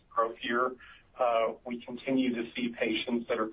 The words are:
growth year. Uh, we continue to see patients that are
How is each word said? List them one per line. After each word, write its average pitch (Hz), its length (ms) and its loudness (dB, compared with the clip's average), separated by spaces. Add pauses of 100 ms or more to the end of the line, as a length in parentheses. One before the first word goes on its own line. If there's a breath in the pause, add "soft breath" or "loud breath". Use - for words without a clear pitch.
(140)
growth 117 280 2
year. 123 300 2 (460 loud breath)
Uh, 113 360 4 (120)
we 120 140 -6
continue 127 560 0
to 113 80 -2 (100)
see 120 240 -2
patients 117 520 -2
that 113 100 0
are 110 140 0